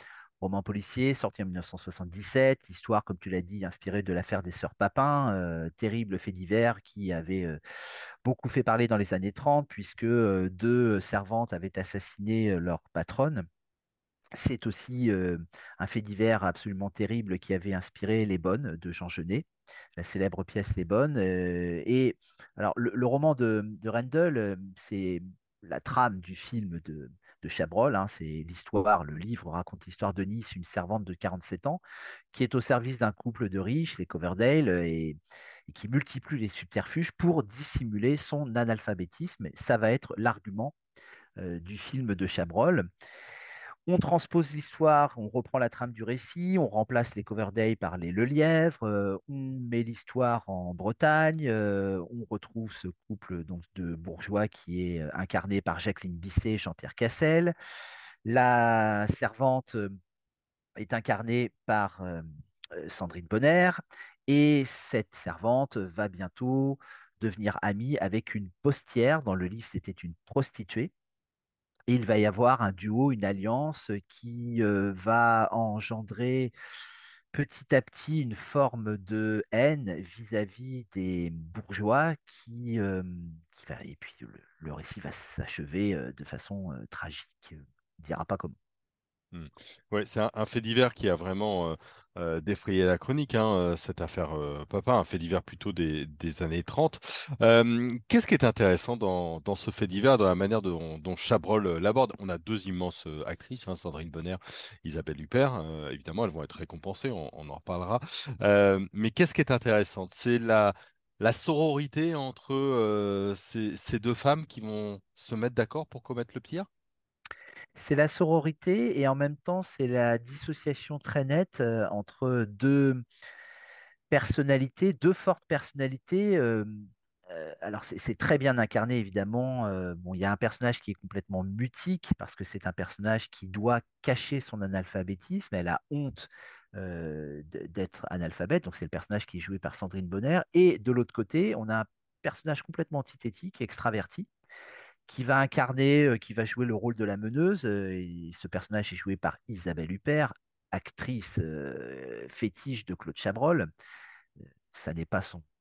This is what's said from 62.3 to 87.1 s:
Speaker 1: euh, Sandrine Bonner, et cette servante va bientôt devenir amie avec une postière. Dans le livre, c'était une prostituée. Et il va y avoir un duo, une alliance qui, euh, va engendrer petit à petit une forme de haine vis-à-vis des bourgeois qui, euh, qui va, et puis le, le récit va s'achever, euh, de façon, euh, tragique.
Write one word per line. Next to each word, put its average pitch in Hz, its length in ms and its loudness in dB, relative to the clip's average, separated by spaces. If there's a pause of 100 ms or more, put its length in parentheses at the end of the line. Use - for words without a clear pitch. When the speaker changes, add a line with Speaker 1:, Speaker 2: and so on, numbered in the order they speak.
Speaker 1:
euh, 82 160 -10
Sandrine 87 380 -8
Bonner, 160 440 6 (560)
et 147 400 6
cette - 500 -6
servante 117 640 0
va 95 300 -2
bientôt 127 720 0 (440)
devenir 104 400 0
amie 113 340 0
avec 98 380 -2
une 98 160 -6 (100)
postière. 143 640 2
Dans 104 120 0
le 90 120 0
livre, 110 200 -8
c'était - 240 -8
une 87 240 -10 (120)
prostituée. - 680 -2 (920)
Et 120 80 6
il 120 100 2
va 107 140 4
y 104 80 6
avoir 120 360 4
un 98 80 2
duo, 107 400 2
une 107 140 0
alliance 113 640 -2 (160)
qui, 120 560 -4
euh, 101 300 4
va 113 580 4
engendrer 113 1000 -2 (800)
petit - 420 -2
à 131 80 6
petit - 380 -4
une 120 160 -4
forme 117 600 0
de 107 520 0
haine 120 480 2
vis-à-vis 117 960 -6
des 92 400 -2
bourgeois 104 840 0 (120)
qui, 117 520 -6
euh, 95 240 0 (540)
qui - 100 -20
va, - 160 -12
et - 160 -14
puis - 220 -18
le, 58 80 -16 (300)
le 78 160 -12
récit - 260 -12
va - 100 -10
s'achever, 85 840 -4
euh, 65 180 -6
de 71 120 -16
façon, 95 460 -10
euh, 60 200 -12
tragique. - 400 -12 (200)